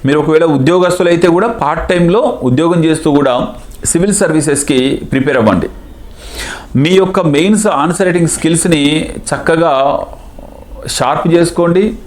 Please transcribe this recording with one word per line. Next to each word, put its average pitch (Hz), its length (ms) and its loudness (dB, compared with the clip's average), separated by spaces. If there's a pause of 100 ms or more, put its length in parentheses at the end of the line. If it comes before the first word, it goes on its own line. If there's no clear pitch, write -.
మీరు 147 160 2
ఒకవేళ 156 220 2
ఉద్యోగస్తులైతే 175 920 2
కూడా 214 120 0 (140)
పార్ట్ 156 260 -4
టైంలో 180 340 2 (280)
ఉద్యోగం 165 340 2
చేస్తూ 160 340 0
కూడా 135 160 2 (500)
సివిల్ 190 380 0
సర్వీసెస్కి 147 580 0 (320)
ప్రిపేర్ 135 300 0
అవ్వండి. 95 260 2 (1080)
మీ 147 140 2
యొక్క 190 300 2 (140)
మెయిన్స్ 208 320 2
ఆన్సర్ 165 420 0
రైటింగ్ 170 280 0
స్కిల్స్ని 160 480 0 (460)
చక్కగా 160 440 0 (1120)
షార్ప్ 147 480 -2
చేసుకోండి 170 500 2 (220)